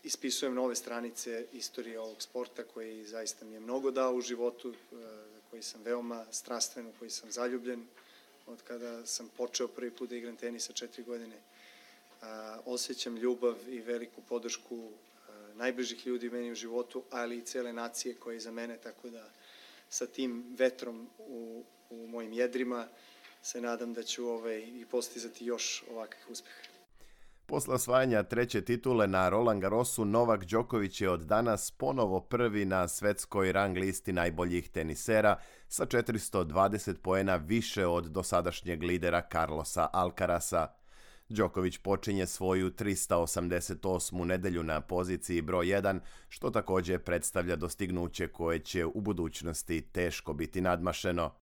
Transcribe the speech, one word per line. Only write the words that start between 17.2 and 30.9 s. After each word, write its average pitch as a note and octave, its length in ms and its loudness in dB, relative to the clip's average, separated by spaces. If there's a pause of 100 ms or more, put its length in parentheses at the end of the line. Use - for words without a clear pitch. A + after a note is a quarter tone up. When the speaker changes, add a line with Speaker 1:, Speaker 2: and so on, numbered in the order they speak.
Speaker 1:
i A#2 60 -12
cele A#2+ 280 -6
nacije A#2 420 -6
koja A#2 180 -10
je A#2 40 -8
iza A2+ 140 -10
mene, A#2 260 -8
tako A#2 340 -16
da A#2 140 -16 (640)
sa - 180 -4
tim B2 520 -4
vetrom B2 500 0 (100)
u, A#2 460 -12 (260)
u A#2 160 -14
mojim A2+ 260 -8
jedrima B2 540 0 (560)
se - 180 -6
nadam A#2+ 340 -2
da A#2 80 -6
ću, A#2+ 260 -4
ovaj, A2+ 300 -4
i A#2 320 -12
postizati A#2+ 540 -4
još A#2+ 460 -2
ovakvih A2+ 400 -12
uspeha. - 260 -14 (920)
Speaker 2:
Posle C3+ 280 0
osvajanja B2 480 6
treće A#2 380 2
titule A#2+ 460 4
na F#2+ 220 6
Roland G#2+ 320 6
Garrosu, A2 440 2
Novak A2 400 6
Đoković G#2+ 560 0